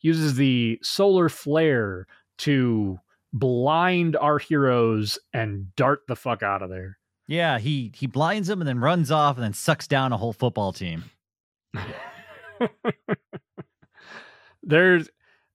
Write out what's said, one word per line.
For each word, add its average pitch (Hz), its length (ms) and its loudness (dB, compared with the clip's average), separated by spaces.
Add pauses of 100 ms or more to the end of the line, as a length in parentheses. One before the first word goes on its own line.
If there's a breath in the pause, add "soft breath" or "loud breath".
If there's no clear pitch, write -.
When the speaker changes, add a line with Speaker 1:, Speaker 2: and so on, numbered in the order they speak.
Speaker 1:
uses 156 340 2
the 123 460 2
solar 185 480 2
flare 127 760 0 (320 soft breath)
to 117 580 0 (360)
blind 156 840 2
our 147 240 2
heroes 120 800 2 (140)
and 101 420 -6
dart 139 320 2
the 123 80 -6
fuck 117 260 -4
out 98 220 -2
of 90 60 -10
there. 92 280 -12 (300)
Speaker 2:
Yeah, 156 320 0
he, 120 360 -4
he 135 120 -6
blinds 170 400 -2
them 196 140 -4
and 151 60 -2
then 123 120 -2
runs 151 320 2
off 147 260 4
and 123 60 -4
then 104 100 -4
sucks - 340 -2
down 135 260 0
a 107 40 0
whole 113 160 -4
football 104 400 -2
team. 85 300 -8 (720)
Speaker 1:
<laughs> 98 60 -10 (2750 loud breath)
There's, 175 460 4 (440)